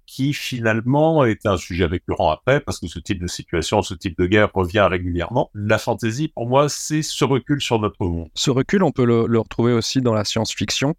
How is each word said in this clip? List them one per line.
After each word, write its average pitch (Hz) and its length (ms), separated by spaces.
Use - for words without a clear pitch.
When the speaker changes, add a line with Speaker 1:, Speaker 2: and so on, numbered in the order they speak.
Speaker 1:
qui 139 300
finalement 131 880
est 110 220
un 98 100
sujet 85 300
récurrent 87 440
après, 131 300
parce - 180
que 95 80
ce 85 120
type 85 200
de 87 80
situation, - 540
ce 95 140
type 85 240
de 90 80
guerre 104 260
revient 95 380
régulièrement. 90 640
La 104 240
fantaisie, 117 500
pour 117 180
moi, 139 220
c'est - 320
ce - 240
recul 135 380
sur 117 180
notre 107 240
monde. 85 300
Speaker 2:
Ce - 160
recul, 135 320
on 156 100
peut 123 140
le, 117 200
le 113 120
retrouver 117 340
aussi 120 300
dans 120 100
la 107 120
science-fiction, 113 760